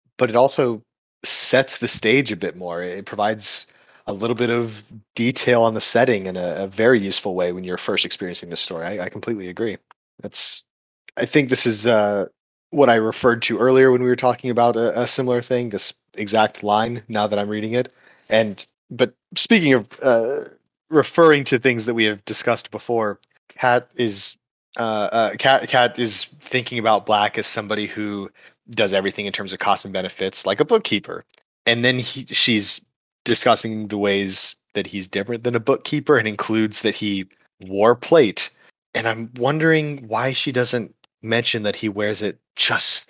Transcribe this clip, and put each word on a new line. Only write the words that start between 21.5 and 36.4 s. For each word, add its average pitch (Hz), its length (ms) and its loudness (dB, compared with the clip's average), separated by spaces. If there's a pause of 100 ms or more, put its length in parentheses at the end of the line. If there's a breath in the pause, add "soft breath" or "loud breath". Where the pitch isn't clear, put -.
things 117 280 0
that 120 80 -2
we 113 100 2
have 107 220 -2
discussed - 440 -2
before, 110 500 -4 (300)
Kat 123 460 0
is, 104 400 -4 (420)
uh, 110 340 -2
uh, 110 280 0
Kat, 135 280 4
Kat 123 300 2
is 117 280 -2 (160)
thinking 123 360 -4
about 110 280 2
Black 104 320 2
as 107 100 0
somebody 104 400 -2
who 104 420 -8 (400 soft breath)
does 110 240 0
everything 98 320 0
in 98 80 -8
terms 98 200 -8
of 92 60 -10
cost 101 260 0
and 98 80 -14
benefits, 95 520 -4
like 98 140 -2
a 151 60 4
bookkeeper. 113 580 -2 (420)
And 117 200 2
then 127 120 2
he, 123 280 -8
she's - 560 0 (440)
discussing 110 640 0
the 104 80 -4
ways 98 580 2 (200)
that 98 120 -4
he's 95 200 -10
different 113 360 -6
than 123 120 0
a 117 40 2
bookkeeper 135 580 0
and 110 100 0
includes 110 540 -2